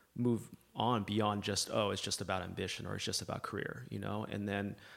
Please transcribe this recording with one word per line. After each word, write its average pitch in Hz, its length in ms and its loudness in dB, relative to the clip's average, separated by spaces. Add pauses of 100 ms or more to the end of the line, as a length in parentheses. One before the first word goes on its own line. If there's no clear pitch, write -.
(160)
move 120 260 4 (320)
on 113 280 4
beyond 104 400 2
just, - 300 0
"Oh, 104 180 4
it's 98 120 0
just - 180 -2
about 92 220 0
ambition 92 440 -4
or 98 100 -2
it's 98 80 -4
just - 180 0
about - 200 -4
career," - 480 -6
you 104 80 -4
know? 101 320 -2
And 101 180 -2
then, 101 280 0 (200)